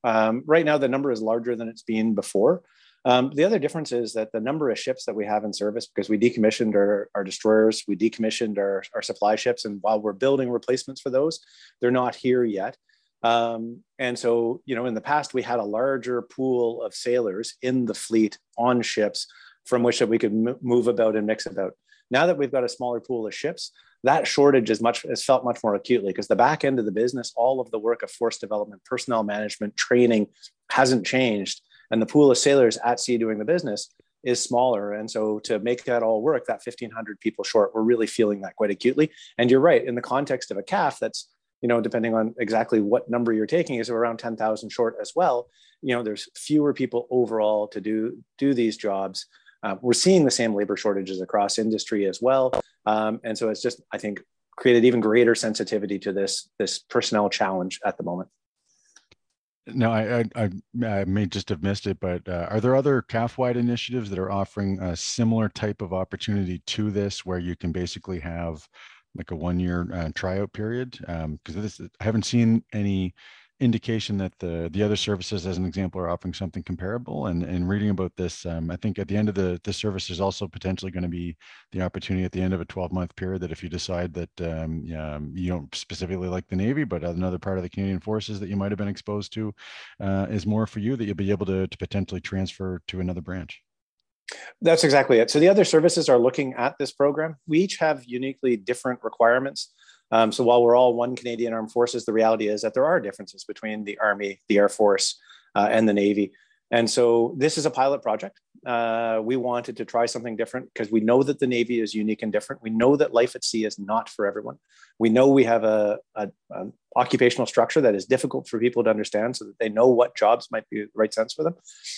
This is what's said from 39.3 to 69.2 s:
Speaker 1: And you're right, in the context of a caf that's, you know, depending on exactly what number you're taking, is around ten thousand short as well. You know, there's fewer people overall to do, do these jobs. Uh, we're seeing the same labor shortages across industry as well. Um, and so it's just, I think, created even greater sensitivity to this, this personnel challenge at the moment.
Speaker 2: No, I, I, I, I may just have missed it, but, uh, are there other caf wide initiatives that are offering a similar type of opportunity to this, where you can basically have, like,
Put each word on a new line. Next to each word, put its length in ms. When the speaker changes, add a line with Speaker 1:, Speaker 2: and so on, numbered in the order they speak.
Speaker 1:
And 100
you're 100
right, 240
in 120
the 60
context 500
of 60
a 60
caf 360
that's, 300
you 60
know, 140
depending 320
on 260
exactly 400
what 300
number 240
you're 140
taking, 320
is 100
around 280
ten 180
thousand 360
short 300
as 140
well. 340
You 140
know, 80
there's 320
fewer 400
people 340
overall 600
to 120
do, 420
do 160
these 240
jobs. 480
Uh, 180
we're 120
seeing 320
the 60
same 220
labor 240
shortages 440
across 360
industry 480
as 160
well. 320
Um, 380
and 120
so 140
it's 140
just, 180
I 60
think, 240
created 300
even 160
greater 340
sensitivity 640
to 140
this, 360
this 200
personnel 500
challenge 540
at 140
the 60
moment. 260
Speaker 2:
No, 240
I, 280
I, 40
I, 520
I 180
may 200
just 240
have 120
missed 260
it, 120
but, 280
uh, 220
are 120
there 140
other 260
caf 360
wide 200
initiatives 520
that 80
are 140
offering 480
a 160
similar 540
type 320
of 120
opportunity 720
to 240
this, 360
where 120
you 200
can 160
basically 480
have, 460
like, 180